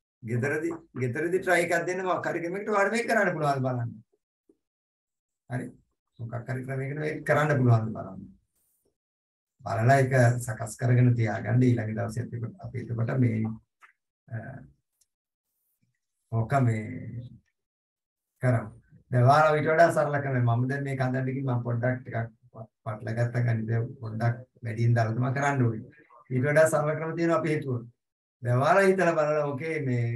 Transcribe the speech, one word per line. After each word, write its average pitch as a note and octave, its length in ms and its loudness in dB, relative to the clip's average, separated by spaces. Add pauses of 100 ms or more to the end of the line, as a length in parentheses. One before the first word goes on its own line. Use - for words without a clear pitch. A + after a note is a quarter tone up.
(240)
ගෙදරදී, C#3+ 500 -2 (260)
ගෙදරදී D#3 420 -2
ට්‍රයි F3 240 2
එකක් E3+ 200 0
දෙන්න F3+ 200 -4
මොකක් E3 220 -2
හරි D#3 140 -4
ක්‍රමයකට G3 300 -6
ඔයාලට G#3+ 240 0
මේක A3+ 140 -2
කරන්න G3+ 260 2
පුළුවන් C#3+ 280 -2
බලන්න. B2 280 -4 (1600)
හරි? B2+ 180 -8 (520)
මොකක් A#2 300 -12
හරි B2+ 140 -6
ක්‍රමයකට C3+ 360 -8
මේක D#3 260 -6
කරන්න D3 340 2
පුළුවන් A2+ 340 2
බලන්න. F#2+ 300 -12 (1400)
බලලා A#2 320 4
ඒක C3 160 2 (280)
සකස් - 360 -8
කරගෙන B2 380 4
තියාගන්න. A2 480 0
ඊළඟ A2 320 2
දවසේ G#2+ 300 -6
අපි, - 120 -10 (220)
අපි - 200 -12
එතකොට A#2 400 -4
මේ, A2 180 2 (880)
අ, A#2 100 -10 (1900)
ඕක A2+ 280 -2
මේ A2 240 2 (1600)
කරමු. A#2+ 260 2 (420)
දැන් B2 120 4
ඔයාලා D3+ 320 6
ඊට D3+ 160 0
වඩා E3 240 6
සරල D3 260 0
ක්‍රම, C3+ 200 -2
මම A#2+ 260 2
දැන් C#3 160 -4
මේක C3+ 160 -4
හදන්න C3 260 -2
ගිහින් C3+ 220 -4
මම A#2+ 160 -2
පොඩ්ඩක් A#2+ 340 -2
ටිකක් A#2 320 -8 (500)
පටලගත්ත A#2 640 -4
ගණිතය A2+ 360 0 (180)
පොඩ්ඩක් A2 460 -4 (140)
වැඩියෙන් A#2 360 0
දාලා A2+ 220 0
තමයි B2+ 160 0
කරන්න C#3 320 0
ඕනේ. - 400 -6 (240)
ඊට B2+ 160 0
වඩා D#3 240 6
සරල D#3 260 0
ක්‍රම D#3+ 200 -6
තියෙනවා E3 240 2
අපි D#3 160 -2
හිතුවොත්. B2+ 280 -4 (600)
දැන් B2 180 2
ඔයාලා F#3+ 260 6
හිතලා F3 300 4
බලලා D3+ 280 2
ඕකේ D#3 360 -4
මේ B2 240 0 (100)